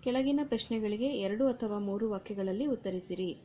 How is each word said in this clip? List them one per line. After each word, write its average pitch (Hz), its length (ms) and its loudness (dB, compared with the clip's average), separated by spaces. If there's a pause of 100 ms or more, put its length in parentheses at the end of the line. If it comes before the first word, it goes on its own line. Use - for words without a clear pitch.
ಕೆಳಗಿನ 262 400 4
ಪ್ರಶ್ನೆಗಳಿಗೆ 220 640 0
ಎರಡು 214 400 2
ಅಥವಾ 220 320 0
ಮೂರು 202 300 0
ವಾಕ್ಯಗಳಲ್ಲಿ 196 560 -2
ಉತ್ತರಿಸಿರಿ. 185 800 -2